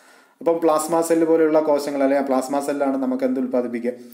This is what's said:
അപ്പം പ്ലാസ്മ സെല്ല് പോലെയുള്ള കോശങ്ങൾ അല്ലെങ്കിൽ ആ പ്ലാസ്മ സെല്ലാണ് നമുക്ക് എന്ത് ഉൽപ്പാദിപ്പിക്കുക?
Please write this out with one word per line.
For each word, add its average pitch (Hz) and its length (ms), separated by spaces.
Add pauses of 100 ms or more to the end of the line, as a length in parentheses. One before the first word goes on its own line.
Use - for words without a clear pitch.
(380)
അപ്പം 165 240
പ്ലാസ്മ 156 380
സെല്ല് 165 260
പോലെയുള്ള 156 340
കോശങ്ങൾ 143 420
അല്ലെങ്കിൽ 135 220
ആ - 20
പ്ലാസ്മ 135 340
സെല്ലാണ് 139 360
നമുക്ക് 131 280
എന്ത് 127 160
ഉൽപ്പാദിപ്പിക്കുക? 120 520 (220)